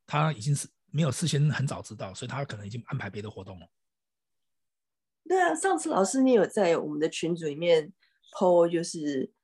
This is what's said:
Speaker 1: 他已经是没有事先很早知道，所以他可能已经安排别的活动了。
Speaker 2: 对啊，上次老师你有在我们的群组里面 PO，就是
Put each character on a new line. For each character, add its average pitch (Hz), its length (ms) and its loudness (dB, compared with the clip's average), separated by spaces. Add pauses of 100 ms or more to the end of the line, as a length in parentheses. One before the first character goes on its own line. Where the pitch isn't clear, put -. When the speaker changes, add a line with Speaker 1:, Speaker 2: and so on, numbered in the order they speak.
Speaker 1:
他 151 280 0
已 - 60 -10
经 139 140 0
是 - 140 -2 (200)
没 147 140 -2
有 156 80 2
事 127 180 -4
先 147 220 2
很 131 160 0
早 104 160 -6
知 - 140 -16
道， 98 180 -10
所 127 120 -12
以 110 40 -10
他 131 140 -8
可 117 140 -10
能 101 100 -12
已 - 20 -12
经 117 180 -10
安 135 100 -8
排 101 120 -10
别 104 120 -10
的 104 100 -12
活 98 100 -14
动 92 180 -16
了。 85 80 -20 (1600)
Speaker 2:
对 370 160 2
啊， 339 140 2
上 370 220 0
次 330 120 -6
老 190 140 2
师 262 180 2
你 262 120 6
有 202 120 6
在 170 320 2
我 - 120 -4
们 147 100 -6
的 156 100 0
群 165 240 -4
组 170 120 -4
里 143 100 -6
面 165 360 2 (460)
PO， 175 320 6
就 170 140 0
是 147 480 -4 (120)